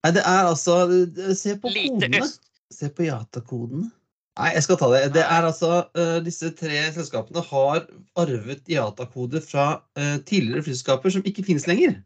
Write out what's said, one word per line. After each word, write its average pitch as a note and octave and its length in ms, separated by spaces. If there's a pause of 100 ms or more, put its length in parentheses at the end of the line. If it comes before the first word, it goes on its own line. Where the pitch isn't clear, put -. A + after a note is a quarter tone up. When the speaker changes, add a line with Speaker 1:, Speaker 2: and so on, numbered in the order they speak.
Speaker 1:
Nei, E3 80
det F#3+ 100
er F#3 220
altså, E3+ 300 (120)
eh, F3+ 480
se G3+ 240
på B3 140
Speaker 2:
Lite G#3+ 160 (180)
Speaker 1:
kodene. G3+ 140
Speaker 2:
øst. - 220 (280)
Speaker 1:
Se - 160
på C#3+ 160
iata-kodene. B2+ 880 (480)
Nei, D#3 160
jeg D#3+ 100
skal F3+ 140
ta C3+ 140
det. B2+ 80 (120)
Det D#3+ 120
Speaker 2:
Nei. E3 140
Speaker 1:
er E3+ 100
altså, E3 240 (260)
eh, E3+ 260
disse E3 320
tre D3+ 280 (100)
selskapene D3+ 500
har C#3 440 (280)
arvet B2+ 540
iata-koder B2+ 760
fra, C#3+ 380 (160)
eh, C#3+ 220
tidligere C#3+ 440
flyselskaper C3+ 480
som F#3+ 120
ikke F#3+ 200
finnes D#3 240
lenger. B3 380